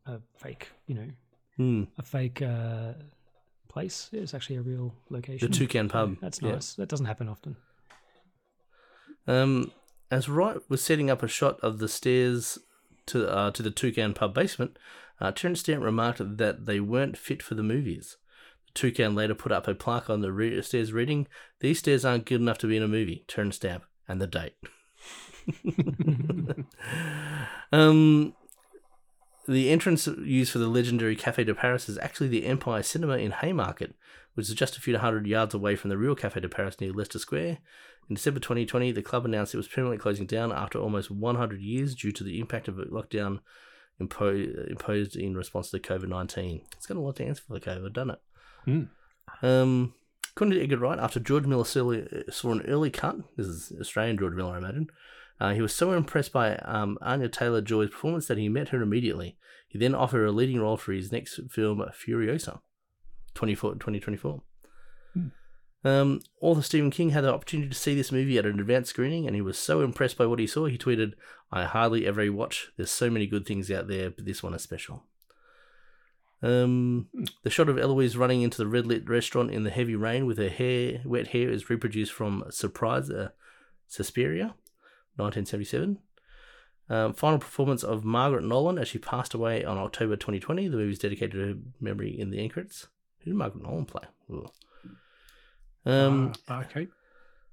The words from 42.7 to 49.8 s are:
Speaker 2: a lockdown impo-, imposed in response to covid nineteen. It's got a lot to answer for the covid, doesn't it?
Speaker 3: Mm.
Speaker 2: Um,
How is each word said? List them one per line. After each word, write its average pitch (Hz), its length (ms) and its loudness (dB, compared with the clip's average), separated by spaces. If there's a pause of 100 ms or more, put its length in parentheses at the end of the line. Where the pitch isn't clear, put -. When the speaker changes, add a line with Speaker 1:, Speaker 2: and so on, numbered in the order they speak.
Speaker 2:
a 95 80 -6
lockdown 101 540 -4 (600)
impo-, 98 720 -2
imposed 104 460 -2
in 95 200 -4
response 90 340 -6
to 95 80 -4
covid 92 300 -4
nineteen. 90 540 -6 (140)
It's - 100 -16
got 196 100 -6
a 170 40 -4
lot 139 160 -4
to - 80 -6
answer 139 220 -6
for 117 80 -10
the 95 60 -8
covid, 92 340 -8
doesn't 127 160 -4
it? - 100 -10 (460)
Speaker 3:
Mm. 143 220 0 (540)
Speaker 2:
Um, 127 520 4 (380)